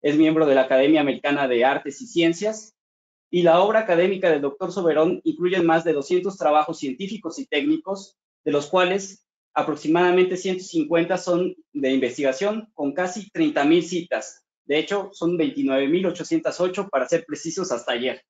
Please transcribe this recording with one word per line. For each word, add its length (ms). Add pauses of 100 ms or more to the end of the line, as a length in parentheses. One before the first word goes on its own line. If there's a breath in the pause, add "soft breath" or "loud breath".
Es 140
miembro 300
de 80
la 80
Academia 380
Americana 480
de 160
Artes 380
y 40
Ciencias, 680 (560)
y 120
la 180
obra 200
académica 500
del 100
doctor 320
Soberón 520
incluye 380
más 220
de 80
doscientos 440
trabajos 420
científicos 600
y 80
técnicos, 720 (260)
de 80
los 140
cuales 600 (280)
aproximadamente 840
ciento 280
cincuenta 520
son 380 (180)
de 200
investigación, 800
con 180
casi 380
treinta 340
mil 180
citas. 640 (200)
De 140
hecho, 340
son 240
veintinueve 520
mil 180
ochocientas 540
ocho, 280
para 200
ser 160
precisos, 480
hasta 200
ayer. 380